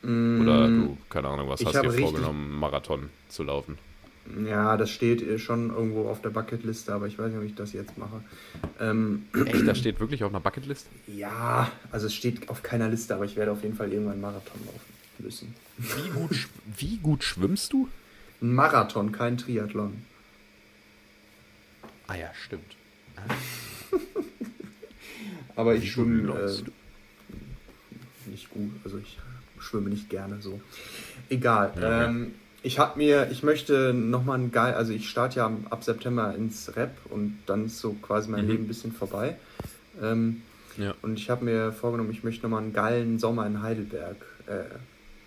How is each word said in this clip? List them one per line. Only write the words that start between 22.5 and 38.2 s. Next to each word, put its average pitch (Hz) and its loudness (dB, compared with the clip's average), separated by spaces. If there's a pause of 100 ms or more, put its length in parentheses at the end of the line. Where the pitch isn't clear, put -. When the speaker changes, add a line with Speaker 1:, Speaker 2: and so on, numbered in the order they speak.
Speaker 2:
Ah. 101 -6 (640)
Speaker 1:
<laughs> - - (1600)
Aber 113 4
ich 113 2
Speaker 2:
Wie - -2
gut 101 -4
Speaker 1:
schwimme, 117 4
Speaker 2:
läufst 98 -2
Speaker 1:
äh, - -8
Speaker 2:
du? - -18
Speaker 1:
nicht 101 -14
gut, 101 -6 (140)
also 101 -8
ich - -14 (400)
schwimme 101 -2
nicht 104 -4
gerne 98 -6
so. 101 -10 (680)
Egal. 117 4
Speaker 2:
Ja, 107 2
okay. 113 4
Speaker 1:
Ähm, 117 -2 (280)
ich 131 0
hab 143 4
mir, 143 8
ich 127 -6
möchte 143 6
noch 123 2
mal 131 2
ein 123 0
geil, 120 4
also 113 2
ich 104 -4
starte 127 0
ja 117 4
am, 107 -2
ab 113 -6
September 113 0
ins 107 -4
Rap 131 -2 (140)
und 104 -2
dann 107 0
ist 110 -6
so 107 -2
quasi 107 -2